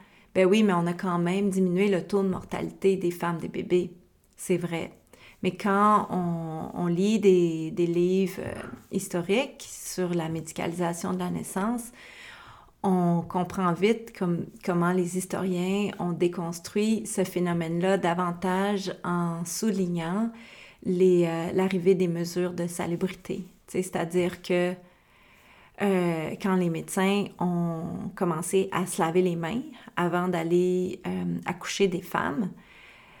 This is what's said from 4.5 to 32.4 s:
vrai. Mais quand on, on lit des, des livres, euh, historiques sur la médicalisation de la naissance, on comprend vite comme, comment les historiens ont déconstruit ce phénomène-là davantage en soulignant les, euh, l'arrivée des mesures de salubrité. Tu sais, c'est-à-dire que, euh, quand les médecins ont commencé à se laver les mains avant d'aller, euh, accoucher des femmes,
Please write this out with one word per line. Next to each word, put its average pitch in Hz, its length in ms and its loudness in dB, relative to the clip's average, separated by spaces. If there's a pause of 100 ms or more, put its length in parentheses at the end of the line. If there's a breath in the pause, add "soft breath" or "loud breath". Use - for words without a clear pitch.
vrai. 170 340 -6 (520 loud breath)
Mais 185 80 0
quand 202 580 4
on, 165 640 -4
on 175 140 -2
lit 196 320 2
des, 175 520 4
des 175 140 0
livres, 175 540 2
euh, - 140 -8 (380)
historiques 190 760 -2
sur - 460 -4
la 165 160 0
médicalisation 170 840 -4
de 185 60 -2
la 180 100 -2
naissance, 208 600 -4 (880 loud breath)
on 175 460 4
comprend 180 460 0
vite 220 440 0
comme, 175 280 -2 (180)
comment 175 300 2
les 180 240 0
historiens 185 840 -2
ont 175 140 -2
déconstruit 180 920 -2
ce 190 200 -2
phénomène-là 175 720 0
davantage 185 1080 0
en 170 420 -2
soulignant 190 840 -2 (540 loud breath)
les, 180 420 6
euh, 165 260 -2
l'arrivée 185 420 2
des 180 120 2
mesures 175 460 -2
de 175 140 -2
salubrité. 175 800 -4 (220)
Tu - 100 -8
sais, 185 40 2
c'est-à-dire 180 600 -2
que, 180 320 0 (1080 soft breath)
euh, 175 600 2
quand 190 140 2
les 180 140 2
médecins 190 560 0 (140)
ont 175 760 -2
commencé 175 560 0
à 185 140 -2
se 185 160 -4
laver 165 200 4
les 180 140 2
mains 170 260 -2 (360 loud breath)
avant 175 320 0
d'aller, 180 760 0
euh, 180 400 -4
accoucher - 420 0
des - 140 -4
femmes, - 480 -4 (720 loud breath)